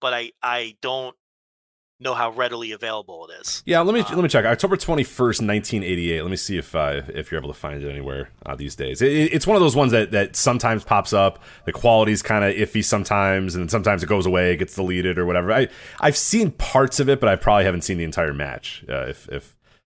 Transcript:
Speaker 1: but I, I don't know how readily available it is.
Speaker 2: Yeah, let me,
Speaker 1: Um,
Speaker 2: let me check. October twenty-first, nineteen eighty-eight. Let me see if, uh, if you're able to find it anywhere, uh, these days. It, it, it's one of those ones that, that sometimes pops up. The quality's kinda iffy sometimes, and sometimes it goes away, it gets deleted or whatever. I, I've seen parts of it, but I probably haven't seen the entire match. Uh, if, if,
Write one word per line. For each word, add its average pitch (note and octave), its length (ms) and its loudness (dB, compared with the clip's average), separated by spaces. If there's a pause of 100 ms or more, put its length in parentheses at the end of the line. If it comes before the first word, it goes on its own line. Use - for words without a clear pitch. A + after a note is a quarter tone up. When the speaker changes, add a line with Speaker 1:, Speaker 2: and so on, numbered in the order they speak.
Speaker 1:
but B2 120 -2
I, A#2+ 180 -6 (120)
I A#2+ 380 -6
don't C3 340 -6 (880)
know B2+ 120 -4
how A#2 180 -2
readily A#2 400 -4
available G#2 560 -10
it E2+ 140 -20
is. - 240 -10
Speaker 2:
Yeah, E3 160 2
let F#3 120 2
me, A#3 80 2
Speaker 1:
Um, - 140 -4
Speaker 2:
let F3+ 80 2
me E3+ 60 2
check. A2+ 160 2
October D3 320 2
twenty-first, B2+ 640 0
nineteen G#2 420 -2
eighty-eight. E2+ 400 -2
Let F2+ 80 -4
me F#2+ 60 -4
see G2 200 -6
if, - 180 -8
uh, D2 340 -2
if - 220 -10
you're D#2+ 80 -4
able C#2+ 140 -8
to - 60 -20
find C#2+ 240 -10
it C#2+ 60 -8
anywhere, C#2 400 -8 (160)
uh, - 100 -10
these C#2+ 200 -10
days. C2+ 280 -6
It, C#3 80 6
it, D3+ 220 2
it's D3+ 140 0
one G#3+ 80 6
of G3 60 6
those D3 140 4
ones C3+ 160 4
that, A2 200 2
that G2+ 240 0
sometimes A#2+ 480 0
pops G2+ 300 2
up. G2 300 2 (220)
The G2+ 80 -4
quality's A2 500 4
kinda G2+ 320 2
iffy G#2 280 0
sometimes, G2 720 0
and F2 140 -4
sometimes G#2 320 0
it F2 60 -6
goes G2 180 2
away, F2+ 280 4
it F2 40 -4
gets F#2 180 -4
deleted F2+ 440 -2
or F2+ 80 0
whatever. F2 240 0
I, B2+ 160 2 (320)
I've D3 180 2
seen G#3+ 340 2
parts - 480 2
of C3+ 100 0
it, C3+ 100 4
but A#2 100 4
I F#2+ 60 4
probably G2+ 300 4
haven't F2+ 160 0
seen F#2 180 -4
the E2+ 60 -2
entire D2+ 280 -2
match. C#2 560 -10
Uh, C2 180 -6
if, - 220 -12
if, - 260 -12 (400)